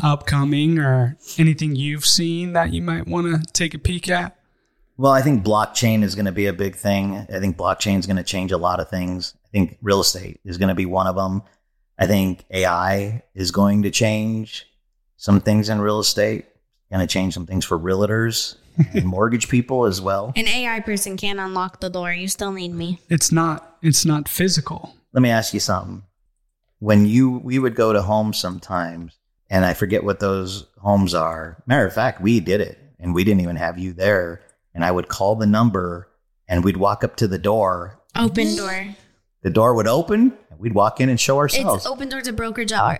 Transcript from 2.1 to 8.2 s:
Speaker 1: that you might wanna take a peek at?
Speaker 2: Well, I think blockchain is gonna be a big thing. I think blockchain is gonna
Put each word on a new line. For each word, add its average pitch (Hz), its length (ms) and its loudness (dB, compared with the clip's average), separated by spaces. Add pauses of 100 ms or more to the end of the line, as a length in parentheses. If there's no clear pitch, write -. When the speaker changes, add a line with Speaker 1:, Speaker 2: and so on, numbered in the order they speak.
Speaker 1:
that 170 200 0
you 170 100 -2
might 170 260 -4
wanna 170 340 0 (100)
take 165 220 -2
a 147 60 -12
peek 175 280 -4
at? 175 280 -4 (600)
Speaker 2:
Well, 135 140 4
I 131 120 6
think 123 220 2
blockchain 107 600 2
is 92 100 -2
gonna 101 160 -2
be 101 160 0
a 98 60 0
big 95 240 -4
thing. 98 400 0
I 98 240 -8
think 95 160 -2
blockchain 95 420 0
is 87 80 -2
gonna 95 160 -2